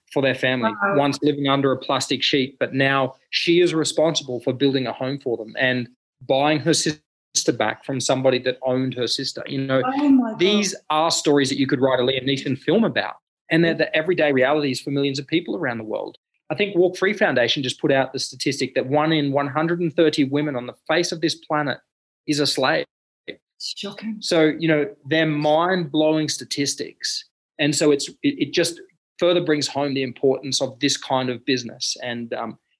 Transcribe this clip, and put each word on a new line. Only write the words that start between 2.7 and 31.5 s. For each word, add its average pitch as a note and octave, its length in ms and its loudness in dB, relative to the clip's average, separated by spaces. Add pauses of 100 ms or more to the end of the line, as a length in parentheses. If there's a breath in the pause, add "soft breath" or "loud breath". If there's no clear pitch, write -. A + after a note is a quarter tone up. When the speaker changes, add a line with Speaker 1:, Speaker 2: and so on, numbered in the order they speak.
Speaker 1:
now C3+ 440 0 (140 soft breath)
she E3+ 300 2
is D#3+ 140 2
responsible D3+ 640 0
for B2+ 140 -2
building C3 320 0
a A2 80 -4
home C3+ 240 -6
for A#2+ 180 -2
them A2 220 -12
and B2+ 300 0 (380)
buying C#3+ 340 2
her D#3 140 2
sister D3+ 260 -2 (580)
back A2 260 -2
from C3+ 160 -6
somebody C3 380 2
that B2+ 260 -4
owned C3 300 0
her A#2+ 140 -4
sister. - 380 -6
You C3+ 200 -6
know, C3+ 180 2
Speaker 2:
Oh C#4 240 0
my B3 220 4
God. G#3+ 80 -8
Speaker 1:
these G3+ 340 2 (160)
are D#3 220 2
stories C#3+ 380 2
that C#3 100 -2
you C3+ 80 2
could C3+ 140 0
write C3 180 4
a B2 60 2
Liam C3 200 0
Neeson C3+ 320 -2
film G#3 280 2
about, A2 320 -2 (340)
and E3 140 4
they're E3 100 2
the - 220 0
everyday D#3 360 2
realities C3+ 480 2
for D3 120 -8
millions C#3 260 0
of C#3+ 80 -8
people E3 300 -2
around B2+ 220 -4
the A2 60 -10
world. G#2 320 -8 (340)
I D#3 40 -4
think G3+ 220 -4
Walk F3+ 200 4
Free G3+ 180 0
Foundation C3+ 480 2
just B2+ 180 -6
put D3 100 2
out C3+ 220 2
the C3+ 80 -6
statistic C3+ 560 -4
that C3 100 0
one D3 260 2
in C#3+ 200 2
one C#3 160 0
hundred E3 320 -2
and E3 120 -2
thirty D#3 320 2
women C#3+ 300 0
on B2 120 -6
the A#2+ 80 -12 (120)
face F3 240 0
of E3 120 -6
this D#3+ 120 0
planet D3 440 -2 (500)
is D3 100 0
a C#3+ 80 2
slave. C#3+ 380 0 (760)
Speaker 2:
Shocking. G3+ 600 -10
Speaker 1:
So, D#3 380 2
you D#3+ 100 0
know, D3+ 180 2 (220)
they're D#3+ 180 2
mind-blowing D#3 1000 2
statistics. - 960 -6 (340)
And D3 160 0
so D3+ 160 4
it's, C#3+ 180 2 (140)
it, C#3+ 160 0
it C3+ 140 -4
just E3+ 280 -2 (380)
further F3 240 2
brings D3 240 0
home C#3+ 280 -4
the C3+ 80 -2
importance C3 580 0
of A#2 200 -4
this C#3 160 0
kind C3 340 -2
of A#2+ 160 -8
business B2+ 560 -4